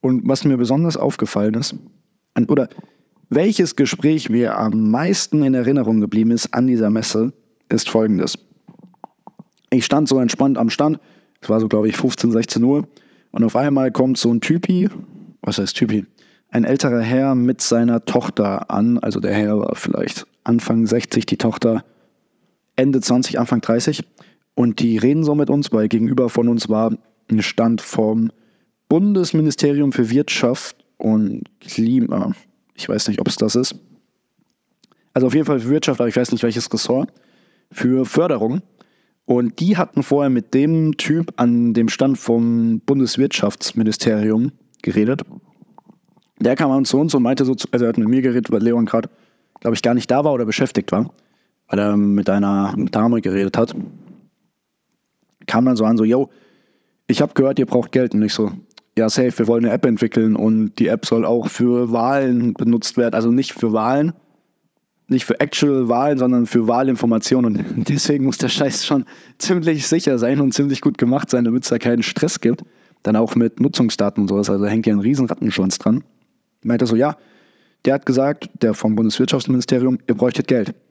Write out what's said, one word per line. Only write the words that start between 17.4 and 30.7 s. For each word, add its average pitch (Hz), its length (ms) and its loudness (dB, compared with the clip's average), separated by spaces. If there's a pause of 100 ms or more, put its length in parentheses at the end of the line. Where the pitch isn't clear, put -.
seiner 117 440 0
Tochter 104 680 -2
an, 117 260 2
also 110 220 -4
der 101 160 -2
Herr 107 240 0
war - 160 -4
vielleicht - 500 -6 (180)
Anfang 117 440 0
sechzig, 113 400 -2
die 110 100 -2
Tochter 113 460 0 (920)
Ende 131 260 2
zwanzig, 123 380 0
Anfang 120 220 0
dreißig, 120 420 0 (520)
und 117 240 0
die 113 180 0
reden 143 260 2
so 151 120 0
mit 147 160 0
uns, 143 200 0
weil 110 160 2
gegenüber 117 420 0
von 117 180 0
uns 117 220 -2
war 110 260 0 (340)
ein 107 140 0
Stand 117 380 0
vom 113 500 -2 (560)
Bundesministerium 156 1040 2
für 120 180 0
Wirtschaft 131 680 -2 (220)